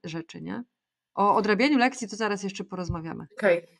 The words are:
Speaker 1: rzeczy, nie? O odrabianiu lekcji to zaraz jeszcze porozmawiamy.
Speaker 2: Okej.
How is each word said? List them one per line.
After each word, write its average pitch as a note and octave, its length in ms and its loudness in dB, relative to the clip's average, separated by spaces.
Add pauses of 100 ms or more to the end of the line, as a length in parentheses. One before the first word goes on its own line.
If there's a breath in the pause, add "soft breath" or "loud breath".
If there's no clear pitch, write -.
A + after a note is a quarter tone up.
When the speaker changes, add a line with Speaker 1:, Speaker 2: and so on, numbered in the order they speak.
Speaker 1:
rzeczy, E3 380 -10
nie? G3+ 220 -6 (540)
O G3+ 160 4
odrabianiu A3 440 4
lekcji A#3+ 300 0
to G#3 80 -10
zaraz G#3 260 -2
jeszcze G3 220 -6
porozmawiamy. E3+ 600 -8 (100)
Speaker 2:
Okej. F3 300 2 (140)